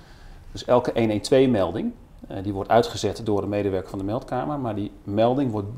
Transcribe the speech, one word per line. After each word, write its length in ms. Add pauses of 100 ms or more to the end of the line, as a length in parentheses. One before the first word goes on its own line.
(520)
Dus 120
elke 280
één 180
één 100
twee 280
melding, 440 (360)
eh, 140
die 100
wordt 180
uitgezet 560
door 160
een 60
medewerker 420
van 80
de 60
meldkamer, 540
maar 160
die 160 (120)
melding 480
wordt 280